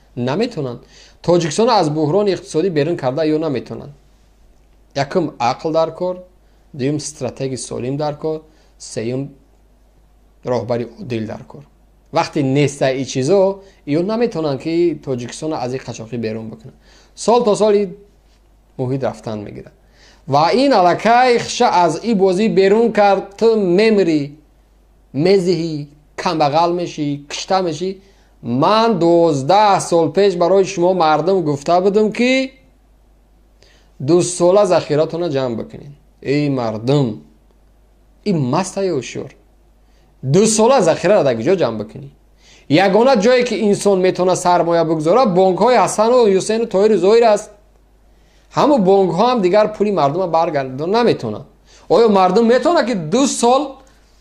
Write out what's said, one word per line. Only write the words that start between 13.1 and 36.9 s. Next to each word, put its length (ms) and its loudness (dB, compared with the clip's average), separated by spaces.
ایو 180 -2
نمی‌تونن 560 -4
که 440 -2
تاجیکستان 500 -8
از 200 -6
این 140 -8
قاچاقی 300 -12
بیرون 320 -6
بکنن. 240 -18
سال 280 2
تا 120 2
سال 200 2
این 200 -2
محیط 260 -4
رفتن 340 -8
می‌گیره. 320 -16
و 80 2
این 360 2
الکای 640 4
خش 240 -4
از 420 2
این 140 0
بازی 300 2
بیرون 440 2
کرد، 440 2
تو 200 2
می‌میری، 840 2
میزهی، 760 0
کمبغل 540 0
می‌شی، 580 -6
کشته 300 -4
می‌شی. 420 -6
من 560 0
دوازده 800 2
سال 300 0
پیش 280 2
برای 280 2
شما 280 0
مردم 500 0
گفته 380 0
بودم 320 0
که 380 0
دو 160 4
ساله 420 2
ذخیره‌تون 560 0
رو 80 -4
جمع 260 -2
بکنین. 380 -12
ای 280 -2
مردم، 720 -2